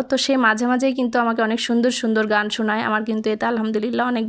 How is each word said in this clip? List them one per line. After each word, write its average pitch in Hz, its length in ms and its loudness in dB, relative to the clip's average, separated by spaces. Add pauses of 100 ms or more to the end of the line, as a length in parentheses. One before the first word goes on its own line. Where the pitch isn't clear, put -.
তো 254 140 -4
সে 262 200 0
মাঝে 226 300 2
মাঝেই 254 280 2
কিন্তু 247 240 -2
আমাকে 233 240 0
অনেক 220 180 0
সুন্দর 240 320 2
সুন্দর 220 340 0
গান 208 240 0
শোনায়। 220 320 -2
আমার 214 220 0
কিন্তু 220 240 -2
এতে 214 180 -2
আলহামদুলিল্লাহ 226 600 -2
অনেক 240 220 -2